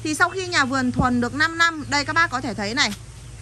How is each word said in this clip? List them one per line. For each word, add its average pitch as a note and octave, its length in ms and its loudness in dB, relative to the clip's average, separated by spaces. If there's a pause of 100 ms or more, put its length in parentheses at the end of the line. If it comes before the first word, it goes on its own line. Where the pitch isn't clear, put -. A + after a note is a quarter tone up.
Thì D4+ 120 -2
sau F4 140 4
khi F#4 180 -4
nhà D#4+ 180 4
vườn B3+ 260 0
thuần B3 300 2
được A#3+ 120 -2
năm D#4+ 240 0
năm, E4 320 2
đây C#4+ 160 0
các D#4 80 -6
bác D#4+ 180 2
có B3+ 100 -4
thể C4 120 -4
thấy G3+ 200 -4
này, B3 200 2 (480)